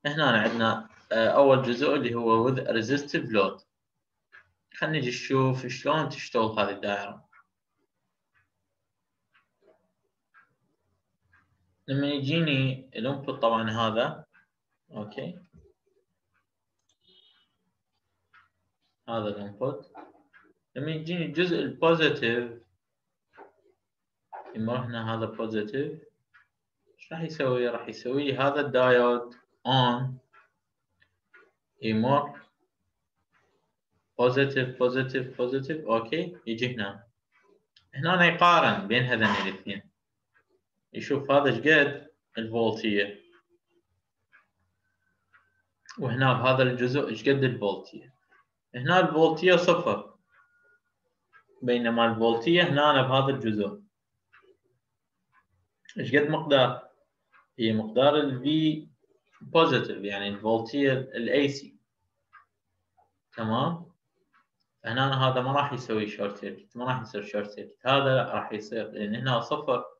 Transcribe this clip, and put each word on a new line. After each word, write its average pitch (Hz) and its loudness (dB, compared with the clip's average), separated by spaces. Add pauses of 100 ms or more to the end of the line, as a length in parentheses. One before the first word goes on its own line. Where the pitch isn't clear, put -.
هنا 143 2
عندنا، 113 0 (220)
آه، 113 2
أول 135 6
جزء 123 0
اللي 120 -2
هو 113 4
with 127 0
resistive 127 -2
load. 98 0 (1080)
خلينا 156 -4
نجي 127 -2
نشوف 131 0
شلون 147 -2
تشتغل 110 -2
هذه 101 0
الدائرة. 101 -8 (4000)
لما 139 -2
يجيني 139 -2
الانبوت 131 -6
طبعا 113 0
هذا، 113 -2 (680)
أوكي. 110 -12 (3750)
هذا 113 -4
الانبوت. 104 -8 (840)
لما 147 -6
يجيني 160 -6
الجزء 156 0
البوزيتيف، 123 2 (1900)
يمر 113 -4
هنا 117 -6
هذا 110 -4
بوزيتيف، 110 -6 (960)
ايش - -20
راح 165 -10
يسوي؟ 127 0
راح 117 -6
يسوي 127 -4
لي 131 -2
هذا 143 2
الدايود 123 4 (340)
on، 123 4 (1800)
يمر 120 0 (1800)
بوزيتيف، 127 0
بوزيتيف، 127 -2
بوزيتيف، 135 -4
أوكي، 113 -2
يجي 120 -4
هنا. 101 -8 (920)
هنا 160 -2
أنا 175 6
يقارن 156 4
بين 120 2
هذين 107 0
الاثنين. 98 -10 (1040)
يشوف 135 -4
هذا 139 4
ايش 113 0
قد 143 2 (260)
الفولتية. 110 -2 (2750)
وهنا 127 0
بهذا 127 2
الجزء 123 0
ايش 113 -2
قد 135 2
الفولتية. 101 -4 (600)
هنا 160 2
الفولتية 165 4
صفر. 147 0 (1500)
بينما 117 2
الفولتية 113 2
هنا 147 4
أنا 135 4
بهذا 135 2
الجزء. 107 -4 (2250)
ايش 117 -4
قد 147 2
مقدار؟ 139 2 (720)
هي 110 2
مقدار 127 2
ال 131 0
V 156 0 (560)
positive، 139 2
يعني 101 -6
الفولتية 113 0
ال 131 -2
A 139 -6
C. - -12 (1700)
تمام؟ 127 -4 (960)
هنا 127 -2
أنا 131 0
هذا 127 0
ما 135 -4
راح 143 0
يسوي 107 -4
شورت 101 -8
سيركت، - -14
ما 123 -8
راح 127 -2
يصير 104 -10
شورت 104 -6
سيركت. - -12
هذا 135 2
لا، 120 0
راح 113 -4
يصير، 107 -8
لأن 104 -6
هنا 123 0
صفر. 135 -4 (140)